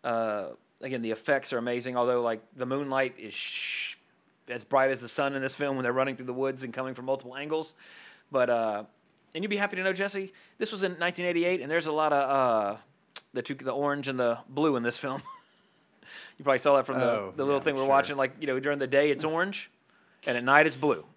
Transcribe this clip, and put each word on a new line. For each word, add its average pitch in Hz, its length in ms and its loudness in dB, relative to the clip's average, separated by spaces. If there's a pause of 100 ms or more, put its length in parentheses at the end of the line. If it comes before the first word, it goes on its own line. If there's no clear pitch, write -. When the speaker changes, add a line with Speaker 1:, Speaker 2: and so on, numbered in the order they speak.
Speaker 1:
Uh, 107 500 -2 (280)
again, 131 220 -6
the 113 80 -2
effects 135 420 -2
are 120 60 0
amazing, 123 360 -4
although, 123 280 2
like, 113 180 -2 (140)
the 127 100 -6
moonlight 135 540 -2
is 104 160 -14
sh-, - 600 -8 (540)
as 117 140 -8
bright 135 260 4
as 123 120 -2
the 120 60 -10
sun 139 280 -2
in 135 80 -2
this 131 100 -4
film 143 220 -2
when 127 80 -4
they're 123 100 0
running 131 220 0
through 127 100 -14
the 127 80 -6
woods 131 300 -4
and 117 100 -10
coming 131 220 -6
from 123 100 -12
multiple 131 300 -4
angles. 151 400 -6 (560)
But, 123 180 4
uh, 110 340 2 (520)
and 170 80 -4
you'd 208 60 -4
be 202 80 0
happy 196 180 -2
to 185 80 -4
know, 190 100 2
Jesse, 196 400 -4 (240)
this 220 140 -2
was 196 100 -4
in 180 160 0
nineteen 175 300 0
eighty-eight, 175 340 2
and 139 80 -8
there's 160 160 2
a 156 60 0
lot 151 200 4
of, 139 160 4
uh, 113 500 2 (560)
the 123 100 -2
two, 143 100 -6
the 131 180 -6
orange 143 360 -2
and 131 120 -4
the 117 200 2 (100)
blue 143 280 2
in 117 40 0
this 120 160 -2
film. 135 300 -6
<laughs> - 40 -16 (1040)
You 151 60 -18
probably 131 160 4
saw 143 160 6
that 131 100 4
from 127 140 -2
the, 127 100 2
Speaker 2:
Oh, 101 260 -2
Speaker 1:
the 143 100 -2
little 143 160 2
Speaker 2:
yeah, - 20 -10
Speaker 1:
thing 143 120 0
we're 131 80 -2
Speaker 2:
sure. 135 60 2
Speaker 1:
watching. 139 280 4
Like, 131 240 0
you 147 60 -4
know, 131 120 0
during 143 180 -2
the 135 100 -2
day 143 220 4
it's 139 140 0
orange, 170 480 -4 (560)
and 123 100 2
at 120 60 -2
night 147 240 8
it's 135 80 -2
blue. 131 300 0 (120)